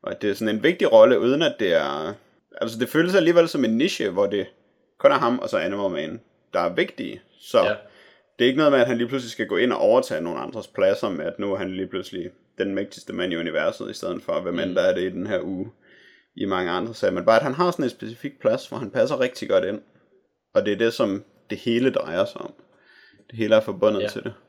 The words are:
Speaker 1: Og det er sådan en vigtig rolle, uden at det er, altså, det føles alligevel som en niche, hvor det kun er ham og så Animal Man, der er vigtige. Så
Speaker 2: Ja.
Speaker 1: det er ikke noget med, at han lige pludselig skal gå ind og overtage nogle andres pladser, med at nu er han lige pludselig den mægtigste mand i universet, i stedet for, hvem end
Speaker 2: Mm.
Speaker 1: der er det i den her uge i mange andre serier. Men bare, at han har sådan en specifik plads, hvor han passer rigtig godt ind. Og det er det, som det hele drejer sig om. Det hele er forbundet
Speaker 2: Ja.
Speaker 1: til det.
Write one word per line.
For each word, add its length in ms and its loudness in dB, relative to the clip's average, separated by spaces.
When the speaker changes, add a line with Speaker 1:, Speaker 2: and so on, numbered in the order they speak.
Speaker 1:
Og 200 -8
det 80 0
er 40 -2
sådan 220 -2
en 60 -4
vigtig 300 2
rolle, 280 10
uden 220 2
at 160 0
det 140 2
er, 420 0
altså, 180 -4
det 100 -2
føles 260 2
alligevel 340 6
som 160 -2
en 120 0
niche, 340 -2
hvor 160 2
det 200 -2
kun 140 6
er 60 2
ham 200 0
og 100 -6
så 100 -2
Animal 320 -2
Man, 300 -8
der 80 0
er 140 -2
vigtige. 460 -6
Så 240 0
Speaker 2:
Ja. 100 0
Speaker 1:
det 60 2
er 20 6
ikke 100 2
noget 160 4
med, 80 4
at 60 4
han 120 -2
lige 100 -2
pludselig 220 -6
skal 160 -6
gå 100 -2
ind 160 2
og 60 -2
overtage 420 2
nogle 200 -6
andres 280 -12
pladser, 400 0
med 180 -6
at 120 -8
nu 140 -4
er 40 -4
han 140 -6
lige 180 -6
pludselig 420 -10
den 160 -2
mægtigste 380 -8
mand 200 -4
i 40 -4
universet, 540 -4
i 40 -12
stedet 280 -8
for, 180 -4
hvem 180 -6
end 100 -4
Speaker 2:
Mm. 60 -8
Speaker 1:
der 80 0
er 120 2
det 80 -2
i 80 -2
den 160 -8
her 160 -4
uge 280 -8
i 80 -6
mange 260 -2
andre 240 -4
serier. 200 -2
Men 100 -6
bare, 120 6
at 60 4
han 120 -4
har 160 0
sådan 140 -4
en 60 -2
specifik 500 -14
plads, 260 0
hvor 120 -12
han 120 -10
passer 300 0
rigtig 280 -4
godt 160 4
ind. 180 -6
Og 120 2
det 60 0
er 60 0
det, 140 2
som 320 -2
det 80 -6
hele 320 2
drejer 340 -2
sig 160 -8
om. 140 -12
Det 80 -14
hele 160 4
er 60 8
forbundet 420 0
Speaker 2:
Ja. 60 -2
Speaker 1:
til 140 -8
det. 100 -8